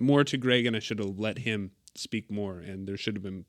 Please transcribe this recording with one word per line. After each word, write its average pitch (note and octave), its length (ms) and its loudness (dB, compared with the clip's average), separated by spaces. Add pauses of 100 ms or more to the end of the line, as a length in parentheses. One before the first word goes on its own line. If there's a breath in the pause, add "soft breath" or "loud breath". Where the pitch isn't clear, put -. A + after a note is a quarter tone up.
more C#3+ 240 6
to C#3+ 120 0
Greg, B2 300 4
and A#2 80 2
I G#2+ 60 0
should G#2+ 180 -4
have G2 200 -4
let G#2+ 200 -2
him G#2 320 -2 (240)
speak - 360 -4
more, G2+ 280 -4
and F#2+ 300 -8
there G2 80 -4
should G#2 180 -2
have G2 80 -6
been F#2+ 260 -8